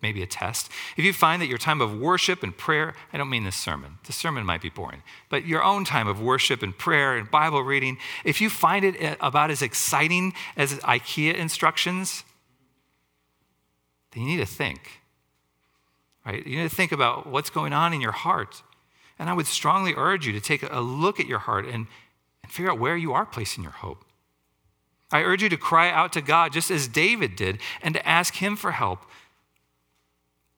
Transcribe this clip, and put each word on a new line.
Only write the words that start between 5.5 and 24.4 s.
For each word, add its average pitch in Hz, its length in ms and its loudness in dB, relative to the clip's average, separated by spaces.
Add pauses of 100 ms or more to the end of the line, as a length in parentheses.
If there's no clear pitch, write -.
own 196 240 4
time 117 200 0
of 101 140 -2
worship 127 420 2
and 95 140 -4
prayer 139 400 2
and 107 140 -6
Bible 151 320 2
reading, 131 340 0 (260)
if 160 200 0
you 220 80 2
find 190 340 4
it 185 120 2
a-, 156 300 -2
about 147 240 4
as 143 120 -2
exciting 165 720 2 (240)
as 143 220 0
ikea 139 560 0
instructions, 175 880 -2 (1900)
then 117 120 -6
you 160 120 -2
need 110 100 0
to - 60 -8
think, - 480 -8 (1300)
right? 104 200 -8
You 131 120 -6
need 165 100 -2
to - 80 -8
think 180 160 2
about 131 340 2
what's 143 220 -2
going 151 240 -2
on 165 220 2
in 139 80 -2
your 110 100 0
heart. 165 500 -2 (560)
And 156 120 -4
I - 20 0
would 170 140 0
strongly 180 500 2
urge 165 300 0
you 104 80 0
to 104 60 -4
take 147 300 0
a 135 100 -2
look 143 380 0
at 170 80 0
your 127 120 0
heart 101 260 -2
and, 113 220 -6 (560)
and - 100 -20
figure 180 180 -2
out 120 80 0
where 131 160 2
you 160 200 -2
are 190 100 4
placing - 380 -6
your 76 100 -10
hope. - 320 -14 (1080)